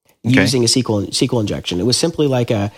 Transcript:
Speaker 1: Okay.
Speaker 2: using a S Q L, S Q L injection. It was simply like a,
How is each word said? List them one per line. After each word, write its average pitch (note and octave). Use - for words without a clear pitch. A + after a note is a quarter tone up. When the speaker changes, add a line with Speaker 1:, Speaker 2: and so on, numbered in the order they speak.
Speaker 1:
Okay. A#2+
Speaker 2:
using B2+
a -
S A2+
Q B2
L, G#2
S -
Q C3+
L B2
injection. F2
It F#2
was A#2+
simply E3
like B2+
a, G#2